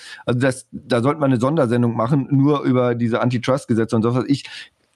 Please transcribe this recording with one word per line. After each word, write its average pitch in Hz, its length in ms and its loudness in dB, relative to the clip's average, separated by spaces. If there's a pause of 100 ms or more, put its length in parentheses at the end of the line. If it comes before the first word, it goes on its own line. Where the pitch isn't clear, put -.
(260)
also 123 140 -2
das, 131 320 -2
da 127 300 -2
sollte 147 180 0
man 139 120 2
eine 123 80 2
Sondersendung 120 560 0
machen, 123 340 0
nur 139 320 2
über 123 320 2
diese 117 280 -2
Antitrust-Gesetze 123 760 0
und 110 80 2
sowas. 120 240 0
Ich, 139 160 0 (520)